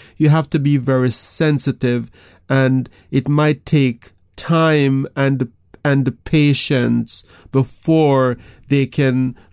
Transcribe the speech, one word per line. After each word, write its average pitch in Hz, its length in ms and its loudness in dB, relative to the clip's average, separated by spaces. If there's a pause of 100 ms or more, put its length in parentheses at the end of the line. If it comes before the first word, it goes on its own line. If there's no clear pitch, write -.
(160)
you 156 120 2
have 156 220 2
to 151 100 -2
be 143 160 0
very 127 340 0
sensitive, 131 1000 -2 (380)
and 131 400 0 (220)
it 139 180 -2
might 151 380 0
take 135 460 -2 (240)
time 151 800 0
and, 135 340 -2 (340)
and 139 400 -2
patience 127 1000 0 (260)
before 135 840 0 (320)
they 139 180 0
can 131 480 -2 (180)